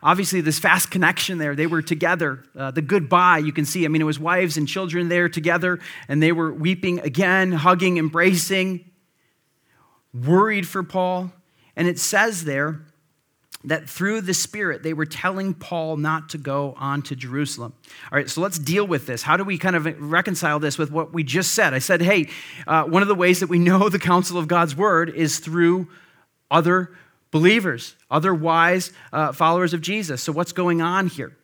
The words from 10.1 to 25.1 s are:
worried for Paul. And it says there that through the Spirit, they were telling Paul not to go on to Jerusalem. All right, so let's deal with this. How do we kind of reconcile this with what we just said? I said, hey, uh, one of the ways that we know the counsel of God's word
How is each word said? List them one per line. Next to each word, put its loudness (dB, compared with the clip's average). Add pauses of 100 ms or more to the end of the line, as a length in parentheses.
worried 2
for -6
Paul. -2 (420)
And 0
it -2
says 0
there -2 (800)
that -4
through -2
the -4
Spirit, -4
they -4
were -2
telling -4
Paul -6
not -2
to -10
go -6
on -4
to -10
Jerusalem. -8 (360)
All -2
right, 0
so -4
let's -2
deal 0
with -2
this. -6
How 2
do -2
we -4
kind 0
of -2 (160)
reconcile 0
this -2
with -2
what -4
we -2
just -2
said? 2
I 0
said, 2
hey, 2 (360)
uh, 2
one 4
of 2
the 2
ways 4
that -2
we 4
know 4
the -2
counsel 2
of -2
God's 2
word 2